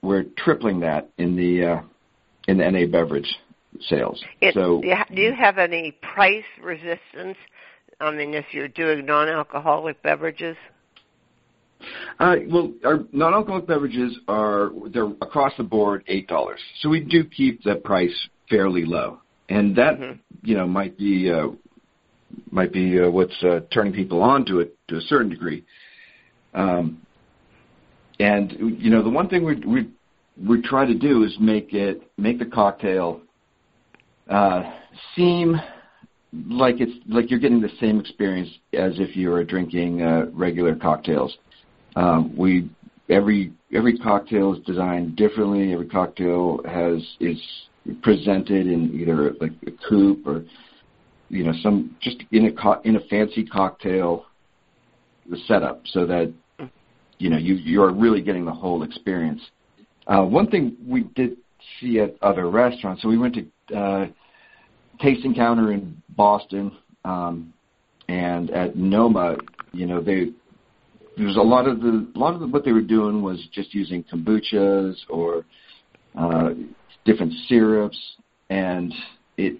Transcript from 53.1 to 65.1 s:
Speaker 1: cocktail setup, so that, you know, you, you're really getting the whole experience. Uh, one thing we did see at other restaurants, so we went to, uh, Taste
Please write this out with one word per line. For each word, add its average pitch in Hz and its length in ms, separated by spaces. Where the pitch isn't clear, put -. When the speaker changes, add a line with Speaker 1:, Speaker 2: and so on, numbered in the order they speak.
Speaker 1:
cocktail 92 840
setup, 82 400
so 90 180
that, 85 260
you 92 120
know, 80 80
you, 87 180
you're 92 360
really 107 300
getting 90 240
the 85 80
whole 85 300
experience. 80 580
Uh, 98 140
one 131 260
thing 147 300
we 127 140
did 123 340
see 120 200
at 101 220
other 95 280
restaurants, 107 520
so 110 80
we 113 80
went 123 180
to, - 400
uh, 98 300
Taste 135 260